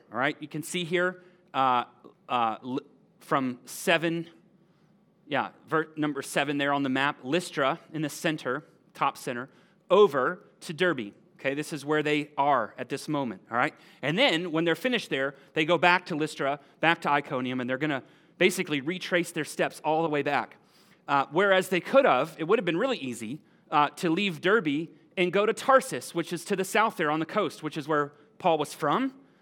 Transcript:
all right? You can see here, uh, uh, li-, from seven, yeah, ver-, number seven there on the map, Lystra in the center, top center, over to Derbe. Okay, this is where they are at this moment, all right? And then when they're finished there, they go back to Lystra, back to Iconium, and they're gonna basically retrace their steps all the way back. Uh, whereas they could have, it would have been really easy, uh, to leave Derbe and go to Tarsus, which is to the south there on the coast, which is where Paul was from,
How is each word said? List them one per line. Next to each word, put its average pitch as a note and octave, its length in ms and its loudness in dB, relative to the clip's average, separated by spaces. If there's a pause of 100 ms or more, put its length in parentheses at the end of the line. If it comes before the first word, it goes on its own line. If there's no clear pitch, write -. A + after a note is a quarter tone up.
(140)
all G#2+ 40 -6
right? C#3 220 0
You D#3 80 -12
can D3+ 160 -10
see F3+ 220 -6
here, F3+ 360 -2 (320)
uh, B2+ 300 2 (460)
uh, A#2 320 0
li-, C3 240 -8 (340)
from C3 460 -2
seven, E3 640 -2 (1000)
yeah, B2 220 -2 (180)
ver-, D#3 300 -2
number D3 240 -2
seven C#3+ 360 -2
there C#3+ 140 0
on C#3+ 120 0
the C#3 60 -2
map, C3+ 340 0
Lystra D3 540 -2 (140)
in D#3 100 -6
the D3+ 80 -2
center, D3+ 540 -4 (300)
top - 240 -2
center, B2 320 -8 (420)
over F3+ 480 4 (220)
to - 120 -12
Derbe. C#3+ 380 -2 (280)
Okay, C3+ 140 -2
this D3 180 -6
is C#3 140 -8
where D3+ 160 0
they D3+ 340 -2
are C#3 440 2
at B2+ 100 -8
this C#3 180 -8
moment, C3+ 340 -4 (100)
all A2+ 60 0
right? C#3 180 0 (260)
And D3+ 160 -2
then F3+ 340 2
when D#3+ 140 2
they're E3 80 4
finished A#3+ 380 -2
there, C#3 240 -2 (180)
they D#3+ 120 0
go E3 120 2
back F3 300 4
to F3 80 -4
Lystra, D3 440 -2 (200)
back E3 220 2
to E3+ 100 -2
Iconium, C3 500 0
and B2 80 -4
they're C3 80 -2
gonna C#3 240 -2 (380)
basically F3 420 2
retrace E3+ 500 -2
their D3+ 140 -4
steps - 380 -4
all D#3 180 0
the E3 80 0
way D3 140 0
back. C3 340 -2 (500)
Uh, C#3 240 2
whereas F#3 380 4
they F3+ 100 2
could C4 260 4
have, D3+ 340 2
it E3 60 -4
would F#3+ 120 2
have A3+ 80 -2
been E3 120 0
really B3 200 0
easy, A#2+ 420 -8 (300)
uh, D3 280 4
to F3 120 -2
leave E3+ 320 0
Derbe E3 460 0 (280)
and F3+ 160 0
go G3+ 140 2
to A3 80 0
Tarsus, B3+ 640 2
which E3 180 -4
is E3+ 120 -8
to G3+ 100 -2
the F#3 100 -2
south G#3+ 320 0
there D3+ 140 0
on D#3 80 0
the D#3+ 60 -2
coast, F#3+ 360 -4
which D3+ 160 -8
is C#3+ 100 -8
where D3 260 0 (260)
Paul E3 180 2
was D3 160 -4
from, G3+ 400 -2 (280)